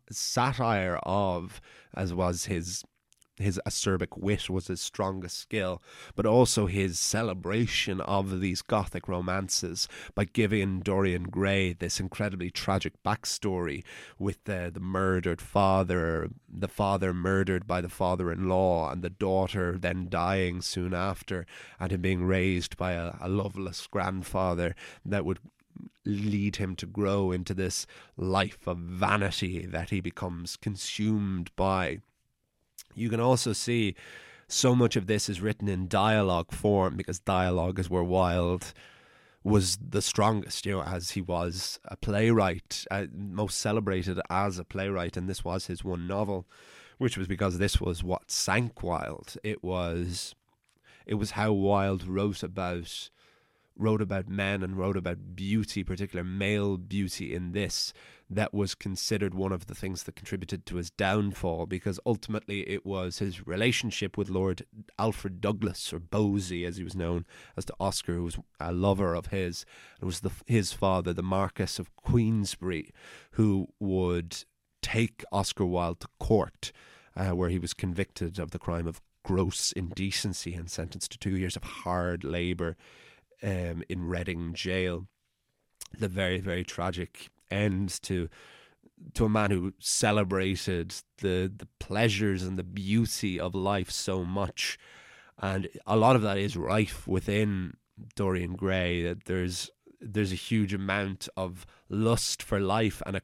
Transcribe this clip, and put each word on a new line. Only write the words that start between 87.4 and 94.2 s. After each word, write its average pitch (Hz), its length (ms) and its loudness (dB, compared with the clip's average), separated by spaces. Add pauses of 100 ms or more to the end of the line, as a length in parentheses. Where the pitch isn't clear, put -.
end 98 520 0
to, 87 280 -2 (840)
to 117 120 2
a 110 40 4
man 107 220 4
who 95 260 0
celebrated 95 1160 2 (220)
the, 92 360 0
the - 140 -14 (140)
pleasures 101 640 2
and 92 120 -2
the 92 80 -2
beauty 98 720 0
of 90 160 -2
life 95 380 0
so 95 320 -2